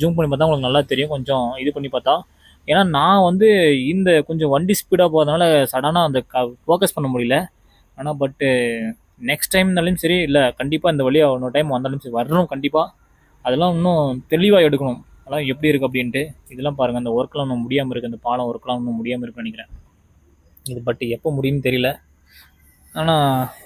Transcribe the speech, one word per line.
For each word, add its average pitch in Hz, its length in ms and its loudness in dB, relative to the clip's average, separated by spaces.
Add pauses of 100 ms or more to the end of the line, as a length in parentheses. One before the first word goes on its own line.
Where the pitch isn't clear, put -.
ஜூம் 165 140 0
பண்ணி 151 200 0
பார்த்தா 156 120 2
உங்களுக்கு 139 200 0
நல்லா 139 140 2
தெரியும், 135 280 -2
கொஞ்சம் 131 500 -2
இது 143 140 -4
பண்ணி 139 220 -8
பார்த்தா. 131 200 2 (520)
ஏன்னா, 180 220 4
நான் 170 340 4
வந்து 190 260 4 (380)
இந்த 175 400 2
கொஞ்சம் 156 220 -2
வண்டி 165 240 2
ஸ்பீடா 180 400 2
போறதுனால 156 580 4
சடனா 151 320 0
அந்த 135 240 0
க-, 123 280 -2 (120)
ஃபோக்கஸ் 175 280 0
பண்ண 147 180 -4
முடியல. 123 240 0 (580)
ஆனா, 147 240 -8
but 135 140 -2 (920)
நெக்ஸ்ட் 143 280 -4
டைம்னாலும் 185 500 0
சரி, 170 180 2
இல்ல 139 300 2
கண்டிப்பா 151 380 -2
இந்த 143 140 0
வழியா 139 300 4
இன்னொரு 127 180 -4
டைம் 151 160 0
வந்தாலும் 135 320 -4
சரி 120 160 -10
வரணும் 147 300 0
கண்டிப்பா. 147 500 -2 (460)
அதெல்லாம் 151 320 0
இன்னும் 160 560 0
தெளிவா 190 380 4
எடுக்கணும், 139 340 -2 (220)
அதெல்லாம் 139 280 -6
எப்படி 151 160 -2
இருக்கு 139 200 2
அப்படின்ட்டு. 127 640 -6
இதெல்லாம் 139 240 -6
பாருங்க, 123 220 -2
அந்த 120 220 -4
ஒர்க்லாம் 139 220 -6
இன்னும் 127 240 -4
முடியாம 135 240 -2
இருக்கு, 120 220 -8
அந்த 113 100 -12
பாலம் 123 300 -4
ஒர்க்லாம் 123 260 -6
இன்னும் 120 240 -6
முடியாம 123 240 -6
இருக்குன்னு 113 260 -12
நினைக்கிறேன். 113 180 -18 (960)
இது 123 220 -12
but 120 120 -4 (120)
எப்போ 117 220 -4
முடியும்னு 139 360 -2
தெரியல. 127 220 0 (1040)
ஆனா, 160 220 0 (500)